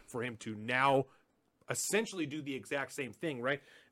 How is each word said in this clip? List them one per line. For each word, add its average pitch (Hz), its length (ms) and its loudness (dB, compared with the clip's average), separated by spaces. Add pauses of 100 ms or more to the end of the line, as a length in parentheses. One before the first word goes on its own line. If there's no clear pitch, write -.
For 117 160 -4
him 120 140 -4
to 110 180 -6
now 131 500 4 (640)
essentially 190 560 0
do 147 160 -6
the 135 140 -6
exact 135 380 -4
same 123 200 -6
thing, 143 280 -4
right? 139 200 0 (300)